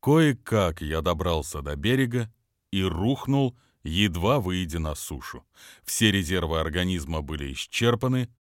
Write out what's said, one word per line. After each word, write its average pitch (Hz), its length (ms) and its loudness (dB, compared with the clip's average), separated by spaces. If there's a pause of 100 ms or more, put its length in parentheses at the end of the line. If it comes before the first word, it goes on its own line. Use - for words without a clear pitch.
Кое-как 127 800 4
я 78 200 -2
добрался 80 600 0
до 71 140 -6
берега 117 580 0 (380)
и 98 120 0
рухнул, 120 720 0 (280)
едва 92 560 2
выйдя 92 400 -2
на 78 160 -4
сушу. - 500 -12 (380)
Все - 280 2
резервы 85 480 0
организма 80 640 -2
были 71 320 -6
исчерпаны 120 760 0 (120)